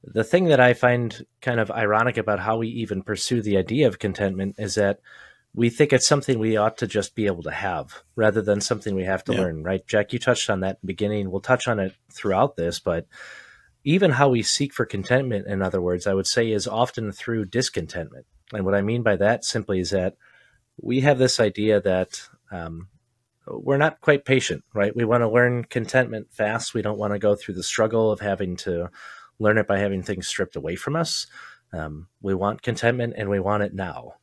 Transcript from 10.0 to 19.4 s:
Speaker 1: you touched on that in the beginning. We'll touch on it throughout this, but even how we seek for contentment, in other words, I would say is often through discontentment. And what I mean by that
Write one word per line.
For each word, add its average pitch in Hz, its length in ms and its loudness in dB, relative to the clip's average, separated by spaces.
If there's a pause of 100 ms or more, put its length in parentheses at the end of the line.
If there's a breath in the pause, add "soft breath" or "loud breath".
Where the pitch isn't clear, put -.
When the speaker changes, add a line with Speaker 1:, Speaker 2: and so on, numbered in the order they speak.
Speaker 1:
you 123 60 -4
touched - 320 0
on 95 100 0
that 95 100 -2
in 95 120 -8
the 95 40 -10
beginning. 101 440 -2
We'll 95 100 -4
touch 127 280 0
on 110 100 0
it 95 160 -2 (180)
throughout 104 440 0
this, 85 240 -4
but 85 260 -4 (800 loud breath)
even 175 280 4
how 139 160 4
we 123 140 2
seek 139 300 -2
for 117 140 -2
contentment, 113 600 0
in 98 140 -2
other 95 200 0
words, 90 260 -2
I 98 80 2
would 98 120 -2
say 117 260 0
is 104 160 -2
often 110 440 -2
through 110 340 -4
discontentment. 87 800 -6 (260)
And 101 120 -4
what 98 100 2
I 101 80 4
mean 117 200 -2
by 107 140 4
that 107 280 2